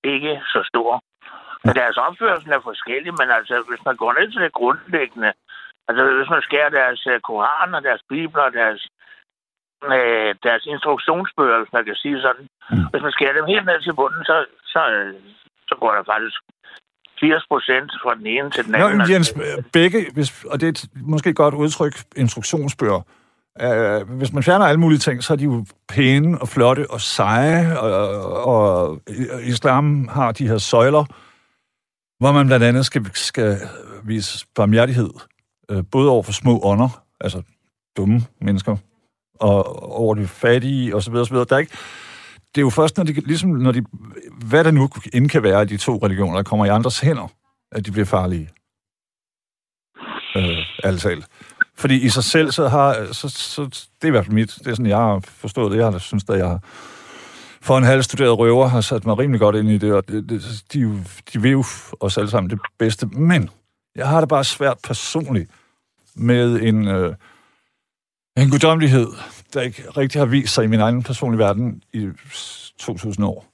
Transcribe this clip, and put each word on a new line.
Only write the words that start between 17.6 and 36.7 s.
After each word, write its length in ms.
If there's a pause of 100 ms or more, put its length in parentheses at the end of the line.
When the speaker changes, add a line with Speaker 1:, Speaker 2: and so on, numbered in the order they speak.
Speaker 1:
fra 120
den 120
ene 240
til 140
den 80
Speaker 2:
Nå, 60
Speaker 1:
anden. 200
Speaker 2:
men 140
Jens, 200
Speaker 1:
Altså, 400
Speaker 2:
begge, 280 (140)
hvis, 300
og 160
det 60
er 100
et 80 (300)
måske 160
et 60
godt 180
udtryk, 400 (220)
instruktionsbøger. 840 (600)
Øh, 480 (100)
hvis 140
man 100
fjerner 240
alle 140
mulige 180
ting, 260
så 80
er 40
de 80
jo 200 (240)
pæne 520
og 80
flotte 420
og 100
seje, 760
og, 680
og 540 (440)
islam 680
har 240
de 160
her 100
søjler, 460 (1160)
hvor 120
man 140
blandt 180
andet 220
skal, 280
skal 420 (480)
vise 420 (100)
barmhjertighed, 540 (600)
øh, 120 (100)
både 180
over 120
for 100
små 300
ånder, 260 (320)